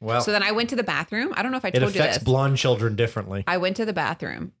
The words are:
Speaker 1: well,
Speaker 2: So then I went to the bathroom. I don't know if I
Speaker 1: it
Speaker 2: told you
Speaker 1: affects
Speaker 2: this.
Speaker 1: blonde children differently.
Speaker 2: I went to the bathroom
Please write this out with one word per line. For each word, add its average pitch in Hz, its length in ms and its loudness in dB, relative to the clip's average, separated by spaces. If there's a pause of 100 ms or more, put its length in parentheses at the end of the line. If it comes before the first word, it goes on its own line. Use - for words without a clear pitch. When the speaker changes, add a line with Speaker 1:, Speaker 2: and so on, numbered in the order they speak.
Speaker 1:
well, 113 220 0
Speaker 2:
So 208 100 0
then 208 100 4
I 202 100 2
went 233 180 0
to 269 60 -4
the 240 60 0
bathroom. 202 540 -2
I 226 60 -2
don't 262 100 -2
know 254 60 -2
if 254 80 -8
I - 20 0
Speaker 1:
it 151 100 2
Speaker 2:
told 185 160 0
you 185 60 2
Speaker 1:
affects - 160 4
Speaker 2:
this. - 80 -2
Speaker 1:
blonde 135 320 4
children 117 400 2
differently. 98 500 -2
Speaker 2:
I 180 120 0
went 185 180 0
to 226 80 -2
the 214 80 -4
bathroom 147 680 -4